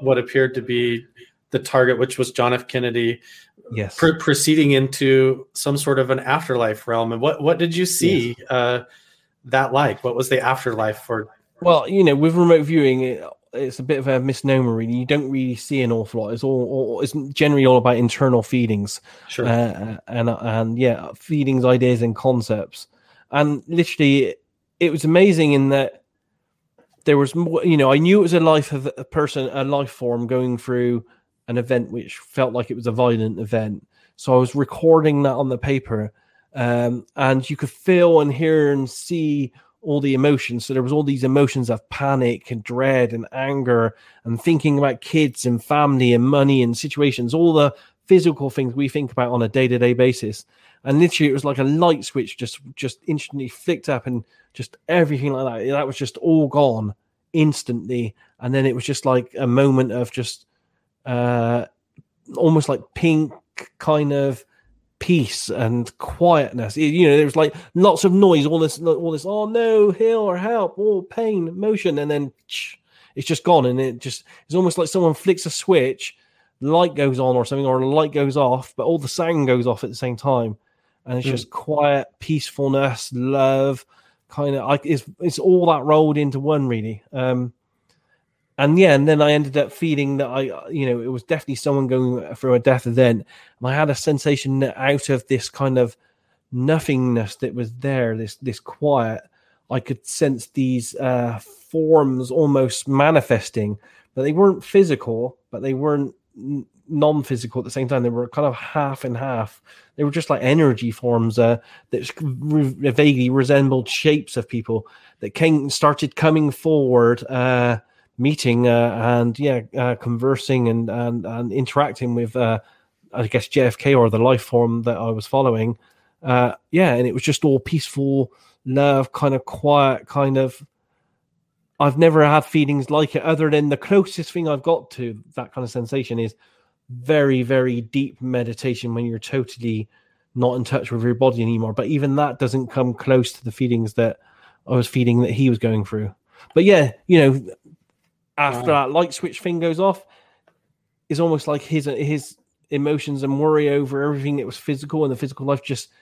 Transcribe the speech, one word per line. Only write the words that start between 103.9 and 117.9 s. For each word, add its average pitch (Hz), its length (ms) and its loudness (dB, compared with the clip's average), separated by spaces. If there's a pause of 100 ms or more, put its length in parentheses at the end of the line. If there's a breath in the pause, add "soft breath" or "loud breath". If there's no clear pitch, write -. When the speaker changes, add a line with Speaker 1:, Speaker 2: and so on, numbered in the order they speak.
Speaker 2:
but 131 80 -6
they 147 120 -2
weren't 190 300 4
physical, 127 760 0 (100)
but 110 140 -10
they 135 100 -2
weren't 143 400 -2 (240)
n-, 135 300 -8 (200)
non-physical 147 760 -2
at - 40 -12
the 120 60 -14
same 131 160 -4
time. 127 160 0
They 120 60 0
were 120 180 -4
kind 147 180 -2
of 131 80 0
half 139 500 -6
and 123 140 -6
half. 120 460 -6 (320 soft breath)
They 147 80 -4
were 143 80 0
just 160 180 -6
like 135 140 0
energy 127 480 2
forms, 113 480 0
uh, 117 180 4 (320 soft breath)
that 120 140 -4
s-, - 80 -10 (100)
re-, 139 720 0
vaguely 127 400 4
resembled 135 580 2
shapes - 480 -2
of 113 100 -6
people 113 380 -6 (360 soft breath)
that 104 100 -10
came, 151 400 2
started 147 440 0
coming 156 360 2
forward, 127 800 2
uh, 123 480 0 (400)